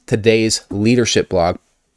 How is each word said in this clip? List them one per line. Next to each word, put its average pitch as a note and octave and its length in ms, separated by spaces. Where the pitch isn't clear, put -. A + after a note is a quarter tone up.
Today's A2 640
leadership A2 600
blog, F2 280